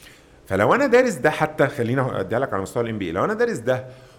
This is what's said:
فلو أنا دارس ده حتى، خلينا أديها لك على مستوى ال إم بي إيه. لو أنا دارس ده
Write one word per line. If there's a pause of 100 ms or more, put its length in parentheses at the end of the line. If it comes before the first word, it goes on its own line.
(480)
فلو
أنا
دارس
ده
حتى،
خلينا
أديها
لك
على
مستوى
ال
إم
بي
إيه.
لو
أنا
دارس
ده (340)